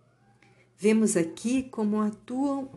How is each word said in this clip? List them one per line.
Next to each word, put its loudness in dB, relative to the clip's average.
vemos 4
aqui 0
como -2
atuam -4